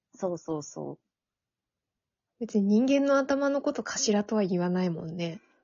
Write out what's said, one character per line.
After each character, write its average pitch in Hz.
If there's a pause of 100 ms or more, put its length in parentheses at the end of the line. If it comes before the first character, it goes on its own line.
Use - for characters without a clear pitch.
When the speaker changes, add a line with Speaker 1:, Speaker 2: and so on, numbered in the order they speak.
(140)
Speaker 1:
そ 180
う 170
そ 160
う 147
そ 143
う。 - (1400)
Speaker 2:
別 220
に 196
人 214
間 277
の 277
頭 277
の 277
こ 285
と 254
頭 208
と 226
は 214
言 180
わ 180
な 180
い 180
も -
ん 165
ね。 170 (240)